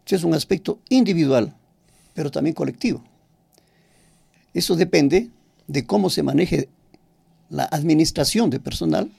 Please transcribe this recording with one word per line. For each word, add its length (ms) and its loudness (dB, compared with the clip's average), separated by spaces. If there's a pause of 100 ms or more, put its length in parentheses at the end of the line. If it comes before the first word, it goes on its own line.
Este 160 -4
es 80 -2
un 100 2
aspecto 540 -4
individual, 640 2 (600)
pero 160 -6
también 240 -2
colectivo. 500 -4 (1500)
Eso 240 0
depende 540 2 (360)
de 200 -4
cómo 240 0
se 120 -4
maneje 460 0 (800)
la 160 -4
administración 880 0
de 100 -4
personal, 580 -4